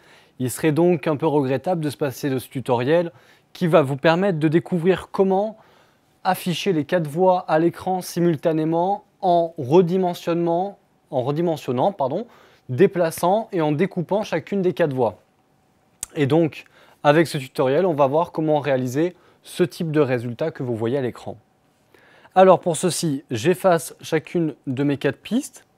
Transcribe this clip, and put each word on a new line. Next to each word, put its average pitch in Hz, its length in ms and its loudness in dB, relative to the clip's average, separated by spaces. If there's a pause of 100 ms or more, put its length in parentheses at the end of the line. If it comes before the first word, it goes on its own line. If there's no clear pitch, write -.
(380)
Il 127 120 -4
serait 156 200 0
donc 170 360 2
un 156 100 0
peu 156 100 -2
regrettable 147 540 0
de 151 80 -2
se - 80 -8
passer 143 320 -4
de 135 100 -2
ce - 120 -12
tutoriel 135 600 0 (440)
qui 180 140 -2
va 160 120 6
vous 139 160 0
permettre 170 420 2
de 156 100 2
découvrir 170 600 0
comment 196 460 0 (680)
afficher 185 500 -2
les 151 100 0
quatre 165 240 -2
voies 180 400 2
à 156 100 2
l'écran 175 440 -2
simultanément 170 1040 0 (180)
en 170 340 2
redimensionnement, 175 1200 0 (320)
en 139 120 -2
redimensionnant, 147 720 -2
pardon, 156 340 -4 (420)
déplaçant 175 840 0
et 175 120 -2
en 151 100 0
découpant 185 520 -2
chacune 185 360 -4
des 180 140 0
quatre 160 180 0
voies. 120 280 -2 (960)
Et 147 100 2
donc, 151 380 0 (420)
avec 151 200 4
ce - 100 -8
tutoriel, 139 480 0
on 180 80 0
va 139 140 2
voir 156 260 0
comment 151 280 0
réaliser 135 540 -2 (280)
ce - 200 -4
type 165 280 -4
de 151 100 2
résultat 123 500 -2
que 156 120 -10
vous 123 120 -4
voyez 113 220 -2
à 139 60 -2
l'écran. 107 340 -8 (1000)
Alors 185 260 8
pour 165 180 -2
ceci, 156 520 -2
j'efface 165 680 0
chacune 160 540 -4 (120)
de 135 180 -4
mes 143 120 0
quatre 135 220 -2
pistes. - 480 -6 (120)